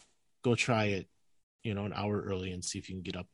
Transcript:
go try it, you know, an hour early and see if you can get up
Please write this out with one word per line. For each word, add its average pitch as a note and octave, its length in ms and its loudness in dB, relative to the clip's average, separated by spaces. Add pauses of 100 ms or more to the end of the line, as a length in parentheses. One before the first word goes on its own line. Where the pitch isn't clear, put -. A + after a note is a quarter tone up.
(420)
go B2 120 6
try A2 300 4
it, G2 240 0 (560)
you A2 100 0
know, G2+ 100 -2
an G2+ 80 -2
hour G#2 280 0
early F#2+ 320 -2
and F2+ 120 -8
see - 140 -4
if - 100 -10
you F#2 60 -8
can F#2 80 -8
get F2+ 140 -6
up F2+ 180 -8